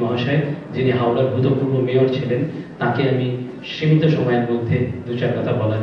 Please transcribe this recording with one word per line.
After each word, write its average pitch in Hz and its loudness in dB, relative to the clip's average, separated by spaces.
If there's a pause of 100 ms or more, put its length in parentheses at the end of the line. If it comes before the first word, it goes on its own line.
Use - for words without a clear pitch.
মহাশয়, 127 0 (340)
যিনি 127 2
হাওড়ার 120 2
ভূতপূর্ব 131 2 (140)
মেয়র 127 4
ছিলেন। 120 -2 (380)
তাকে - 0 (100)
আমি 123 0 (440)
সীমিত 156 4 (120)
সময়ের 120 2
মধ্যে 120 0 (280)
দু 120 -6
চার 120 0
কথা 113 -2 (100)
বলার 107 0